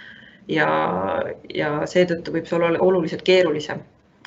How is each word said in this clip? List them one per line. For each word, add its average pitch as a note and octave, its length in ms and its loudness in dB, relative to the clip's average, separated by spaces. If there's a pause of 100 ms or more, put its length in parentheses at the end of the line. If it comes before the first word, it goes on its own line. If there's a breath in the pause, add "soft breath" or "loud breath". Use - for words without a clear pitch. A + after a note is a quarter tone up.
(480 loud breath)
ja, D3+ 200 0 (840)
ja D3+ 320 -2
seetõttu E3+ 480 0
võib E3 160 -4
see F3 80 -2
olla E3+ 140 2 (100)
oluliselt F3 460 2
keerulisem. D#3 560 2 (440)